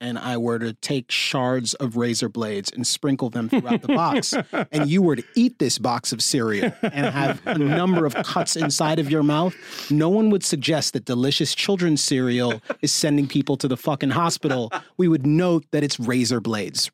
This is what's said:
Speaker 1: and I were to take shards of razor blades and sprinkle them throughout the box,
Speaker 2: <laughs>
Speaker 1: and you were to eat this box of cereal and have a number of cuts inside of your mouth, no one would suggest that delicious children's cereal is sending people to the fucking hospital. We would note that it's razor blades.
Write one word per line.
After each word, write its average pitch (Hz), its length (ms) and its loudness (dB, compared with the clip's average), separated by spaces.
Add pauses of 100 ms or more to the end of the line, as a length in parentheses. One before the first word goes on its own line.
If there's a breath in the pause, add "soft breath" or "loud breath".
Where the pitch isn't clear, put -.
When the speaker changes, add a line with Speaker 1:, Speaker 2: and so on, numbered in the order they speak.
Speaker 1:
and 120 160 -6
I 127 200 -4
were 117 200 -2
to 117 160 -4
take 131 360 -6
shards 127 640 -2
of 117 220 -4
razor 120 320 0
blades 107 420 -4
and 120 160 -6
sprinkle 135 440 -2
them 117 200 -4
throughout 240 320 2
the - 60 -4
box, 285 440 2 (200)
Speaker 2:
<laughs> 156 200 -4
Speaker 1:
and 151 180 0
you 185 120 4
were 165 140 4
to 117 60 -6 (120)
eat 247 240 2
this 127 200 0
box 120 340 -2
of 110 100 -4
cereal 113 500 0 (100)
and 143 240 -2
have 139 400 -2
a 180 120 -2
number 165 480 2
of 143 80 -2
cuts - 420 -2
inside 156 420 0
of 143 120 -2
your 156 120 4
mouth, 151 320 2 (360 loud breath)
no 151 180 4
one 214 220 4
would 196 120 2
suggest 151 520 0
that 120 100 -4
delicious 135 500 0
children's 175 480 0
cereal 123 600 0 (180)
is 151 120 0
sending 143 340 2
people 139 320 0
to 147 100 -2
the 127 80 0
fucking 139 340 -2
hospital. 135 600 0 (240 loud breath)
We 185 120 2
would 151 180 2
note 165 460 2
that 151 100 0
it's 143 180 -4
razor 123 400 0
blades. 104 540 -4